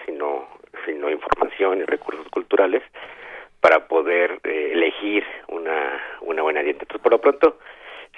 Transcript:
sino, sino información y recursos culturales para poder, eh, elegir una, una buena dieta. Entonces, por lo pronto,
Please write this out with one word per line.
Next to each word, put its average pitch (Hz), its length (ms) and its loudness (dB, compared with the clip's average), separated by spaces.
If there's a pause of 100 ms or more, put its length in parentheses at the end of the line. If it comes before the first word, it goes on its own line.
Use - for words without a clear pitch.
sino, 73 420 -6 (380)
sino 73 240 -4
información 95 680 0
y 85 40 -4
recursos - 440 -6
culturales - 540 2 (800)
para 80 280 6
poder, 87 560 2
eh, 76 280 -2
elegir 101 500 0 (260)
una, 80 520 -4 (220)
una 80 200 -4
buena 76 200 0
dieta. 76 200 -2
Entonces, - 200 -12
por 117 100 4
lo 113 80 6
pronto, 123 380 4 (600)